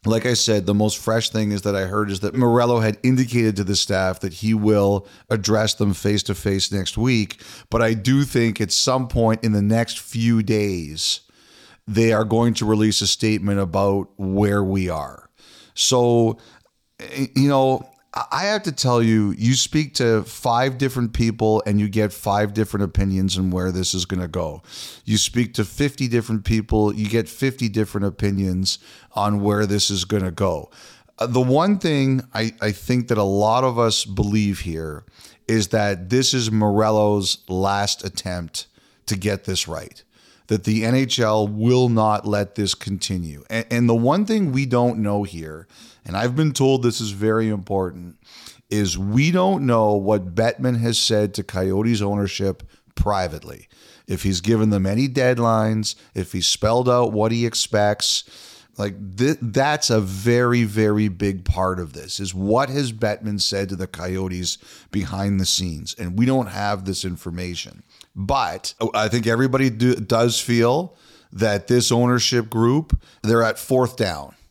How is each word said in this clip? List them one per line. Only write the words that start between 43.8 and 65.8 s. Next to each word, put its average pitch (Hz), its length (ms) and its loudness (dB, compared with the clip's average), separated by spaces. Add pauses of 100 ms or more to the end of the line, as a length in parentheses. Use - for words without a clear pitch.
the 117 60 4
one 143 300 2
thing 202 260 0
we 135 140 0
don't 120 340 2
know 104 240 0
here 82 440 -12 (420)
and 90 80 -4
I've 123 180 -2
been 156 160 2
told 135 320 2
this 120 160 0
is 107 120 -4
very 110 360 0
important, 92 680 -4 (520)
is 101 280 0
we 113 340 2
don't 185 340 2
know 110 280 4
what 98 420 0
Bettman 120 460 0
has 117 160 0
said 107 380 0
to 98 80 -6
Coyotes 101 580 0
ownership 101 600 -2 (320)
privately. 92 760 -4 (380)
If 95 160 -6
he's 95 180 0
given 107 300 2
them 98 140 2
any 113 220 0
deadlines, 117 880 0 (180)
if 95 200 -6
he 92 80 -4
spelled 120 480 0
out 123 240 2
what 107 180 0
he 117 140 0
expects, 104 800 0 (540)
like, 101 180 -6 (220)
th-, 139 240 2
that's 135 480 0
a 113 120 4
very, 120 600 2
very 107 460 2
big 95 360 -4
part 92 340 0
of 78 140 -8
this, 73 260 -10
is 95 140 -8
what 107 360 0
has 135 220 -2
Bettman 107 480 -4
said 98 300 -2
to 98 60 -6
the 90 120 -6
Coyotes 92 720 -6 (340)
behind 98 480 -2
the 92 60 0
scenes? 85 520 -4